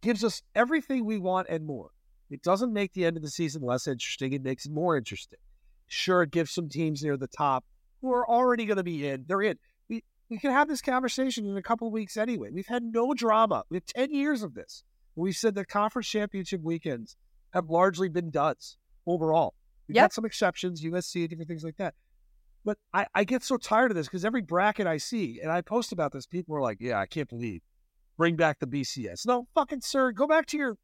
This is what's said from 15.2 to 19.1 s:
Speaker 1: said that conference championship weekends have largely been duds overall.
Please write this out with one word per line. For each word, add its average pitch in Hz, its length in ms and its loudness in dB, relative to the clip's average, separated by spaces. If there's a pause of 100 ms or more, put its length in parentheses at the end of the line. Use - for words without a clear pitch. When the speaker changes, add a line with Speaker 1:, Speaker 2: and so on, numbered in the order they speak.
Speaker 1:
said 220 200 0
that 196 140 -4
conference 214 380 0
championship 196 540 -4
weekends 156 560 -4 (360)
have 180 160 -2
largely 180 400 4
been 165 200 -4
duds 147 480 -2 (300)
overall. 160 480 2 (320)